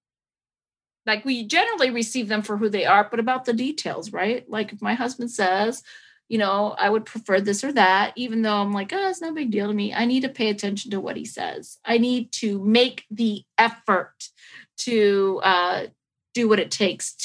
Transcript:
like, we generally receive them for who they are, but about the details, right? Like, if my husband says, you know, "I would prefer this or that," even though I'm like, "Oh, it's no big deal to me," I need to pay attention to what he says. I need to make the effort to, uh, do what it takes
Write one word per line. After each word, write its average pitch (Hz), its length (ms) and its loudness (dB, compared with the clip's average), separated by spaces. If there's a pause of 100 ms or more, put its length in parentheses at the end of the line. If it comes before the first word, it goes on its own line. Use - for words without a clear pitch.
(1080)
like, 214 180 0
we 240 220 -2
generally 339 440 2
receive 233 380 -4
them 214 140 0
for 208 160 -4
who 220 100 2
they 196 180 -2
are, 202 240 6
but 233 100 -2
about 254 260 -2
the 240 60 0
details, 226 600 -4
right? 208 380 -4
Like, 214 220 -4
if 208 100 -16
my 208 120 -2
husband 240 360 -6
says, 208 520 0 (460)
you 226 100 0
know, 202 400 0
"I 202 120 2
would 220 160 2
prefer 196 340 0
this 202 240 -2
or 285 80 -2
that," 196 440 4
even 226 260 -2
though 214 200 2
I'm 202 100 -2
like, 202 200 -6
"Oh, 392 160 0
it's 370 140 -6
no 330 120 -6
big 285 180 -4
deal 202 160 0
to 214 60 -2
me," 208 200 -2
I 233 120 0
need 254 160 2
to 262 60 -2
pay 226 220 -2
attention 202 420 -4
to 196 80 -2
what - 160 -6
he - 80 -8
says. - 600 -10
I 233 140 2
need 247 360 0
to 202 300 -4
make 247 460 2
the 214 340 -2 (140)
effort - 720 0 (480)
to, 202 640 2
uh, 180 420 2 (480)
do 240 140 2
what 208 120 4
it - 120 -2
takes - 420 -2 (100)